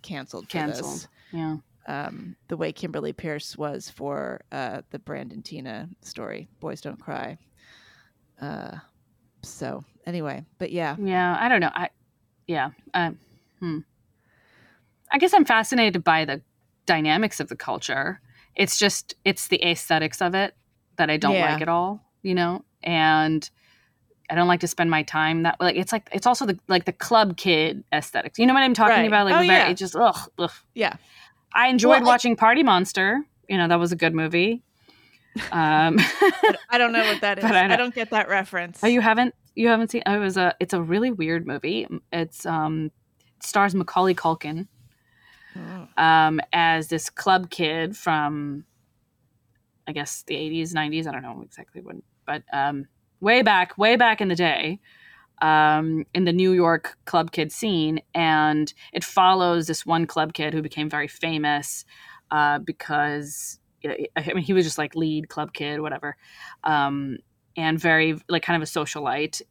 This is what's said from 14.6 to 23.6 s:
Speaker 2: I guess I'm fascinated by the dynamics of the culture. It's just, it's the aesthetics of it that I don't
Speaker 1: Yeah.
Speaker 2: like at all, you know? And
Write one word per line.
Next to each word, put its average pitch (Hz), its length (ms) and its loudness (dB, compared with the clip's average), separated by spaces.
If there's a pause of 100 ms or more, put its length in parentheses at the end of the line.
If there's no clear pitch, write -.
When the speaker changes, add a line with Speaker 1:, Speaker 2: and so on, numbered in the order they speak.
Speaker 2:
I 277 60 2
guess 349 160 4
I'm 311 100 8
fascinated 220 580 2
by 160 220 4
the 143 160 -6 (460)
dynamics 156 520 2
of 147 100 -6
the - 80 -12
culture. 139 640 -6 (360)
It's 190 220 0
just, - 360 -2 (100)
it's - 240 -2
the - 160 0
aesthetics 160 560 0
of 180 140 0
it 190 220 -2 (400)
that 156 140 0
I 156 60 2
don't 151 180 2
Speaker 1:
Yeah. 165 180 2
Speaker 2:
like 156 100 -4
at 160 60 -2
all, 180 340 -2 (200)
you 185 120 -2
know? 175 300 -2 (180)
And 156 680 2 (840)